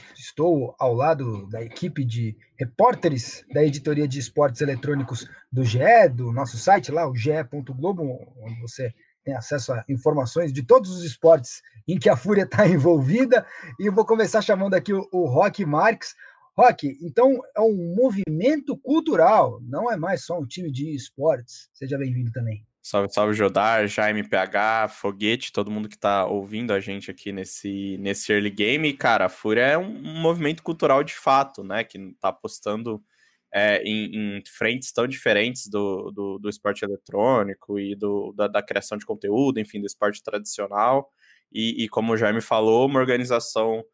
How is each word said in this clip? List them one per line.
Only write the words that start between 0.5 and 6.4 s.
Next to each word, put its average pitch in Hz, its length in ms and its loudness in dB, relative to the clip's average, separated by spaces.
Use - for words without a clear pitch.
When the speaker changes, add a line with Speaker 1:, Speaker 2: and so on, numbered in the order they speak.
Speaker 1:
ao 127 160 2
lado 123 560 0
da 113 120 -10
equipe 147 400 -8
de 113 320 -4
repórteres 147 960 0
da 147 100 4
editoria 147 460 0
de 135 100 -6
esportes 139 440 0
eletrônicos 139 680 -4
do 127 140 0
G 117 140 2
E, 208 280 8
do 120 240 -4
nosso 123 240 -4